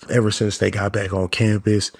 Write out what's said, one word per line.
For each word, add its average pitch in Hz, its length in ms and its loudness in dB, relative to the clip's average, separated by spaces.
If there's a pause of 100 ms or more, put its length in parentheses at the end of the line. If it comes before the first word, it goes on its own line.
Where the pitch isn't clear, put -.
(120)
ever 110 180 2
since 104 300 -2
they 101 100 0
got 101 240 -2
back 101 180 -4
on 95 180 0
campus. 107 720 2